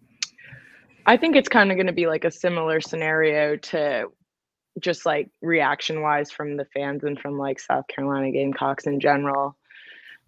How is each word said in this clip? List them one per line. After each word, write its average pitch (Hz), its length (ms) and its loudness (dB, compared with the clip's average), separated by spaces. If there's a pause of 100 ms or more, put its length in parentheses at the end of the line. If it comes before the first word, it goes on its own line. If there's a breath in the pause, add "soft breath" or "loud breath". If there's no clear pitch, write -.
(1080 soft breath)
I 233 100 8
think 320 180 2
it's 269 140 4
kinda 196 260 4
gonna 185 160 0
be, 170 140 0
like, 160 200 0
a 170 60 2
similar 160 480 0
scenario 156 760 2
to 143 520 -2 (720)
just, 170 240 -4
like, 147 280 -2 (100)
reaction-wise 151 880 0
from 147 280 -8
the 139 80 -6
fans 143 380 -6
and 147 160 -4
from, 143 200 -6
like, 139 200 -4
South 135 280 -4
Carolina 139 440 -4
Gamecocks 135 540 -2
in 143 140 -2
general. 139 580 0 (720 loud breath)